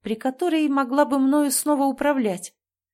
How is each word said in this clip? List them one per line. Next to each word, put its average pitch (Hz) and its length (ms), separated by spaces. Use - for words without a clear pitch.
при 214 120
которой 302 560
могла 277 360
бы 269 120
мною 277 340
снова 277 340
управлять, 262 680